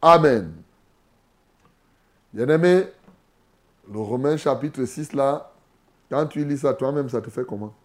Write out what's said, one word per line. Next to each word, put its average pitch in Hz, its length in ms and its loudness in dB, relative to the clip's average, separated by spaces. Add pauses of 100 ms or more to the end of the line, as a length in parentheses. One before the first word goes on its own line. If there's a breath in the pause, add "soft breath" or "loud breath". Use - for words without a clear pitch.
Amen. 147 500 6 (1800)
Bien-aimé, 160 540 2 (1040)
le 104 60 -8
Romains 123 380 -2
chapitre 139 480 -4
six, 147 280 -10
là, 139 380 -2 (580)
quand 143 180 -2
tu 147 180 -6
lis 143 140 -4
ça 139 160 0
toi-même, 139 340 -4
ça 120 120 -4
te 117 100 -14
fait 127 140 -6
comment ? 104 300 -12 (100)